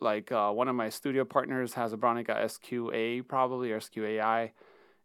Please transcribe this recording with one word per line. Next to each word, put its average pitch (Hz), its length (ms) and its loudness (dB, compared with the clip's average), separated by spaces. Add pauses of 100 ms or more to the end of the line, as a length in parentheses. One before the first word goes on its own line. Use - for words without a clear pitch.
Like, 107 280 0
uh, 107 220 2
one 117 160 2
of 127 80 0
my 113 140 0
studio 135 340 0
partners 127 520 0
has 117 180 -2
a 110 40 -4
Bronica 117 380 2
S 110 220 0
Q 117 340 -6
A 117 300 -2
probably, 127 500 0
or 107 60 -2
S 107 100 -8
Q 110 180 -6
A 110 140 -2
I, 113 320 2 (540)